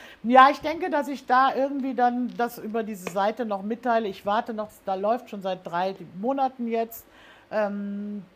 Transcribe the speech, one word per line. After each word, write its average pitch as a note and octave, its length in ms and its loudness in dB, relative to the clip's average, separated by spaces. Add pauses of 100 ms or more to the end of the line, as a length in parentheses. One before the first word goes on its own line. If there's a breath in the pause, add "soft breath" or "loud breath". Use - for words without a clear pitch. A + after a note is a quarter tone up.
(240 loud breath)
Ja, B3+ 260 10
ich C#4+ 120 0
denke, E4 280 -4
dass D4 200 0
ich C4+ 180 -8
da B3+ 260 4
irgendwie C4+ 400 -2
dann A#3+ 440 0
das A#3 200 -2
über A3 260 -4
diese F#3+ 280 -8
Seite G#3+ 340 0
noch G3 160 -4
mitteile. A3+ 460 -2
Ich - 180 -10
warte A3+ 300 0
noch, G#3+ 140 -8 (160)
da F#3+ 100 -2
läuft A3+ 340 -2
schon G3+ 140 -10
seit F#3 240 -4
drei F3+ 280 -2 (240)
Monaten C4 480 -2
jetzt, A3+ 380 -4 (460 soft breath)
ähm, G3+ 760 -4 (100)